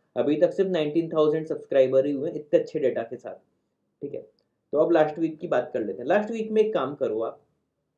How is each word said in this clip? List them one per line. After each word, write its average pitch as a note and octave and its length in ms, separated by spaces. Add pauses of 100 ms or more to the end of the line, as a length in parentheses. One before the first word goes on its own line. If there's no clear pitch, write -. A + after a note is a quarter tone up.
(160)
अभी C3+ 220
तक F3 160
सिर्फ F#3+ 180
nineteen D#3+ 380
thousand D#3 380
subscriber C3+ 580
ही D3 80
हुए C#3+ 180
इतने D3+ 280
अच्छे - 200
data A#2+ 240
के - 140
साथ, G2 180 (680)
ठीक - 120
है। - 80 (520)
तो D3 60
अब E3 120
last D#3 280
week D#3 200
की - 100
बात B2+ 240
कर A#2+ 80
लेते G#2 200
हैं। B2+ 60
Last G#3 240
week G#3+ 200
में G#3+ 100
एक G#3+ 120
काम D3 220
करो A2+ 260
आप, - 180 (580)